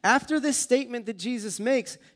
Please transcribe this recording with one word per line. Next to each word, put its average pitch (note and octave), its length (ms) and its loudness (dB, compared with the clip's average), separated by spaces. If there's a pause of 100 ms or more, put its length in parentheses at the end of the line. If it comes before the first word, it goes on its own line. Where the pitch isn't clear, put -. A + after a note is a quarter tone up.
After C4+ 380 4
this C#4+ 160 0
statement A#3+ 480 0
that G#3 140 -8
Jesus G#3 420 -6
makes, A#3+ 380 0 (180)